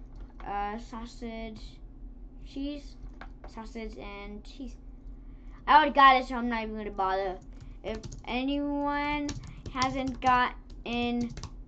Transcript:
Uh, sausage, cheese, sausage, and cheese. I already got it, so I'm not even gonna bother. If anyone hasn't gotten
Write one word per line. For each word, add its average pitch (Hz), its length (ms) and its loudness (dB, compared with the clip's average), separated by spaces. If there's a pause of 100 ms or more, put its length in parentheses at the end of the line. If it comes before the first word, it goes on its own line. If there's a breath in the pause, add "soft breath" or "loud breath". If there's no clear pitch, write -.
(480)
Uh, 202 300 -4
sausage, 226 800 -10 (880)
cheese, 277 480 -8 (580)
sausage, 220 440 -10
and 208 480 -12
cheese. - 320 -12 (920 loud breath)
I 254 80 10
already 294 160 10
got 269 240 12
it, 254 100 4
so 262 100 -4
I'm 240 120 0
not 226 160 0
even 214 140 -6
gonna 208 140 -6
bother. 190 460 0 (460 loud breath)
If 220 140 -4 (260)
anyone 285 1040 0 (460 loud breath)
hasn't 262 480 0
gotten 240 1080 2 (360)